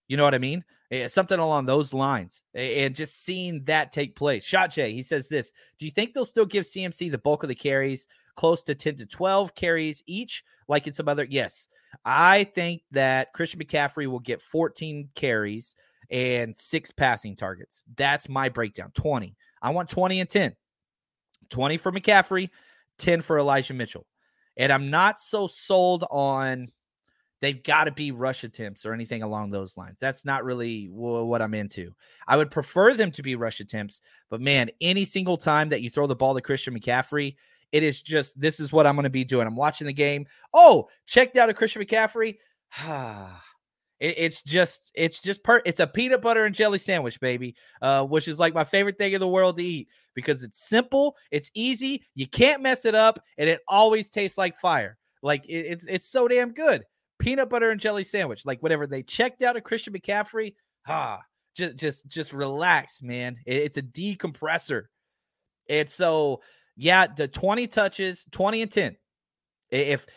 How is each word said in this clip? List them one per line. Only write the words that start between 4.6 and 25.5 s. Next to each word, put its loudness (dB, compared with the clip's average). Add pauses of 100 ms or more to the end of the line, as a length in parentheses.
J, -2
he -8
says -4
this, -4 (240)
"Do -12
you -10
think -4
they'll -2
still 2
give -2
C -8
M -4
C -8
the -2
bulk 0
of -4
the -6
carries, -2 (280)
close 2
to -4
ten -4
to -16
twelve 0
carries -2
each, -10 (240)
like 0
in -8
some -6
other?" -2
Yes. -6 (360)
I 6
think -4 (100)
that 0
Christian -6
McCaffrey -2
will -4
get -6
fourteen -4
carries, -4 (360)
and -2
six -6
passing 0
targets. -10 (120)
That's -2
my -2
breakdown, -8
twenty. -4 (260)
I -2
want -4
twenty 0
and -4
ten. 2 (920)
Twenty -2
for -4
McCaffrey, 2 (500)
ten 2
for 0
Elijah 2
Mitchell. -10 (520)
And 2
I'm 2
not 2
so -4
sold 2